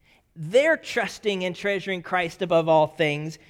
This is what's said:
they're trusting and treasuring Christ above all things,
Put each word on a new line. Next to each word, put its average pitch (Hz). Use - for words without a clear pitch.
they're 233
trusting 196
and 180
treasuring 196
Christ 180
above 165
all 160
things, 151